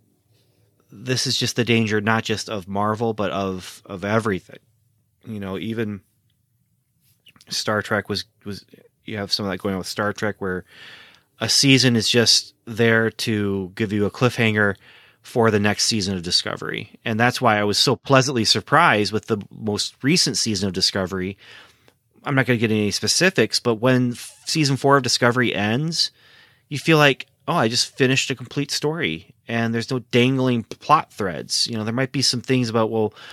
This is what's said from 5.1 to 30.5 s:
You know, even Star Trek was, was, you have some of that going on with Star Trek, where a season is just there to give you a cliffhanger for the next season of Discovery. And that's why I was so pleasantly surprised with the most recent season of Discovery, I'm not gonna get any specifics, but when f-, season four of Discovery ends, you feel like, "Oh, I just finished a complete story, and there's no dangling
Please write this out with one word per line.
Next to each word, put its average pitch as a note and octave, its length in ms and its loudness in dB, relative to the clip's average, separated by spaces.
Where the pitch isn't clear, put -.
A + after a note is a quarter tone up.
You G#2+ 160 -10
know, F#2+ 160 -8
even G#2+ 420 -6
Star G#2+ 320 -2
Trek G#2 260 -2
was, G2 160 -4
was, G2+ 200 -12
you A2 140 -10
have G2+ 160 -8
some G#2+ 120 -4
of F#2+ 60 -2
that F#2 80 -4
going G2 160 -4
on F#2 40 -4
with E2+ 80 -8
Star G#2 260 -2
Trek, G#2 260 -4
where F#2 240 -4
a A2+ 100 -2
season C3 480 4
is G#2 120 0
just - 440 2
there A2+ 460 2
to G2+ 640 -2
give G#2+ 160 -2
you G#2 140 2
a F#2+ 60 0
cliffhanger G#2+ 640 2
for A2+ 300 2
the G#2 80 4
next G#2 260 0
season G2+ 300 -2
of F2 80 -6
Discovery. - 800 -4
And A2 160 -2
that's A#2+ 220 2
why A2+ 180 4
I G#2 60 2
was G#2 120 0
so B2+ 200 2
pleasantly C3 480 2
surprised A2+ 680 2
with G#2+ 160 -4
the G#2+ 120 0
most G#2 520 -6
recent D#3+ 340 2
season G2+ 300 -2
of F#2 60 -4
Discovery, F#2 640 -2
I'm C3+ 120 -2
not C3 100 2
gonna B2+ 120 2
get A2 140 0
any G#2+ 200 2
specifics, - 680 0
but A#2 160 0
when B2 360 2
f-, - 340 -14
season C#3 320 0
four C#3 200 4
of C3 60 0
Discovery A#2+ 520 2
ends, B2 560 -2
you D3 80 -6
feel D#3+ 200 4
like, C#3+ 300 2
"Oh, E3 80 0
I C3 120 2
just - 300 -2
finished C3 320 2
a C3 60 -6
complete B2+ 360 -8
story, D3 640 -4
and A#2 260 -2
there's A#2 180 -4
no C3 80 -2
dangling B2+ 640 2